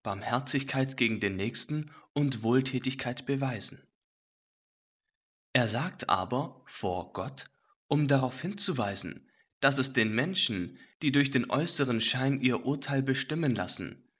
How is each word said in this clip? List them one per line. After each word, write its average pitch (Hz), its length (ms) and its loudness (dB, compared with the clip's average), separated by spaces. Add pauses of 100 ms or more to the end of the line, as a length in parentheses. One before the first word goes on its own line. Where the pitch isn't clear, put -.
Barmherzigkeit 131 960 -2
gegen 113 240 0
den 98 160 0
Nächsten 120 560 -2 (220)
und 135 280 0
Wohltätigkeit 127 840 0
beweisen. 135 600 -4 (1700)
Er 123 140 4
sagt 127 420 -4
aber 120 560 0
vor 90 480 -4
Gott, 117 320 -8 (420)
um 147 200 2
darauf 131 340 2
hinzuweisen, 123 880 -2 (300)
dass 139 180 4
es 127 160 2
den 110 220 2
Menschen, 95 600 0 (240)
die 147 100 2
durch 139 200 4
den 123 180 0
äußeren 131 500 2
Schein 135 420 0
ihr 123 240 0
Urteil 139 380 0
bestimmen 135 520 0
lassen, - 540 -4 (100)